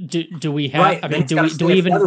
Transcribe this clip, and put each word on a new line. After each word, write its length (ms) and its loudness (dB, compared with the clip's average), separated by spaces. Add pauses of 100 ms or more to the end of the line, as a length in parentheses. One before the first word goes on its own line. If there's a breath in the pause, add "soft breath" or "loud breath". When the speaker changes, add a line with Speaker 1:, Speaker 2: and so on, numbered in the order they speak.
Speaker 1:
Do, 180 -4
do 280 -8
we 160 -2
have, 140 2
Speaker 2:
Right, 220 2
Speaker 1:
I 40 -6
Speaker 2:
then 20 -4
Speaker 1:
mean, 120 0
Speaker 2:
he's 60 -6
Speaker 1:
do 80 -2
Speaker 2:
gotta 100 2
Speaker 1:
we, 40 0
do 40 -6
Speaker 2:
stay 120 -4
Speaker 1:
we 60 4
Speaker 2:
at 60 4
Speaker 1:
even, 140 2
do 60 2
we 80 2